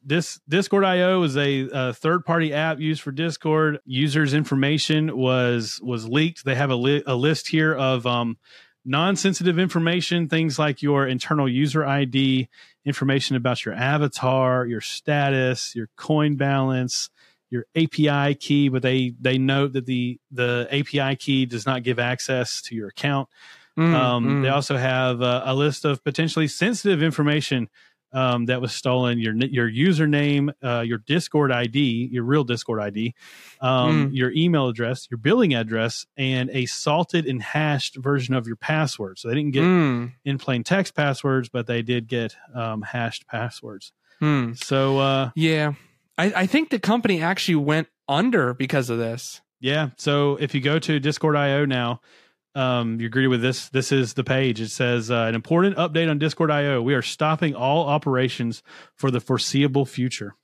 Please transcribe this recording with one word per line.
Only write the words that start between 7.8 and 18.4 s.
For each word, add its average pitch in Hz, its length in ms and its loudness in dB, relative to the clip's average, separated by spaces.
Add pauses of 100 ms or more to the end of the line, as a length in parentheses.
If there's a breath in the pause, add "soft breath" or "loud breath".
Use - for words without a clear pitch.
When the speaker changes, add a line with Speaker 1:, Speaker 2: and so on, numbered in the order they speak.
Speaker 1:
um, 117 300 -2 (480 soft breath)
non-sensitive 175 760 2
information, 170 680 0
things 160 280 0
like 151 240 0
your 143 240 2
internal 135 440 0
user 143 360 0
I 139 200 2
D, 131 420 0 (380 soft breath)
information 139 500 0
about 123 300 0
your 104 100 -6
avatar, 131 920 0
your 117 140 -4
status, 139 960 -2
your 113 220 -6
coin 151 400 0
balance, 131 720 0 (420 soft breath)
your 120 140 -6 (100)
A 165 120 4
P 151 220 2
I 143 260 2
key, 143 340 2